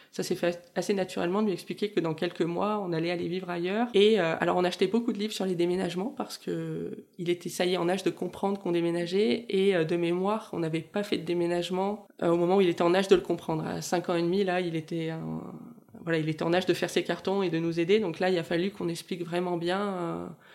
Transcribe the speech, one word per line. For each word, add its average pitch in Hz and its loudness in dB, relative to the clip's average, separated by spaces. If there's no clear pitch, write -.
ça 185 -6
s'est 180 -2
fait 175 -4
assez 190 0
naturellement 185 0
de 220 2
lui 202 2
expliquer 180 -4
que 208 0
dans 165 0
quelques 170 -4
mois, 185 0
on 180 -4
allait 160 0
aller 175 -2
vivre 180 -4
ailleurs. 185 -2
Et, 208 8
euh, 165 2
alors, 175 2
on 180 4
achetait 185 2
beaucoup 233 0
de 196 -4
livres 214 -4
sur 196 -2
les 190 0
déménagements 180 0
parce - -8
que 165 -6
il 170 -4
était, 175 -2
ça 180 -2
y 180 2
est, - 0
en 170 2
âge 190 0
de 175 4
comprendre 196 -2
qu'on 180 -2
déménageait. 175 2
Et, 190 4
euh, 165 4
de 170 0
mémoire, 180 0
on 175 -2
n'avait 165 -2
pas 208 -4
fait - -2
de 165 -8
déménagement, 175 -2
euh, 175 4
au 170 6
moment 175 4
où 202 6
il 180 6
était 170 0
en 175 6
âge 190 4
de 202 10
le 175 6
comprendre. 160 -4
À 170 -4
cinq 175 -2
ans 180 0
et 170 2
demi, 180 2
là, 180 0
il 175 -4
était, 160 -4
euh, 160 -6
voilà, 165 0
il 156 0
était 156 -2
en 165 2
âge 185 2
de 175 4
faire 170 -2
ses - 0
cartons 190 -2
et 180 0
de 165 -2
nous 165 -2
aider. 180 4
Donc 170 -4
là, 185 2
il 180 2
a 160 -2
fallu 175 0
qu'on 180 -4
explique 170 -6
vraiment 175 -2
bien, 175 -2
euh, 175 -4